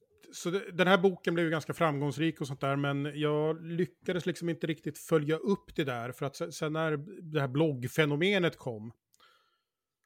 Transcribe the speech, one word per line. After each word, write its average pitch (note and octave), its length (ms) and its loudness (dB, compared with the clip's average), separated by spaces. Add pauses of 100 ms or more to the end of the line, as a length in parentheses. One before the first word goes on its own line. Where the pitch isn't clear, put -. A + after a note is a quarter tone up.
(320)
så - 180 -6
det, F#3+ 220 -4
den F3 140 4
här F#3+ 120 8
boken F3 360 2
blev E3+ 120 2
ju D#3+ 40 2
ganska D#3+ 240 -2
framgångsrik D3 680 0
och D#3 60 -4
sånt C3+ 140 -10
där, C#3 160 0
men C#3+ 440 -2
jag D3+ 440 0
lyckades E3+ 640 -4
liksom E3+ 220 -4
inte E3 180 -4
riktigt D#3 320 -6
följa D#3 380 2
upp - 400 -2
det E3 80 0
där, B2 280 -4
för C#3+ 140 -6
att C3+ 100 -6
se-, E3+ 160 -6
sen D#3 200 -4
när D#3 240 0 (360)
det D3+ 80 2
här C#3 80 0
bloggfenomenet D3+ 1080 2
kom, A2+ 360 -10 (1120)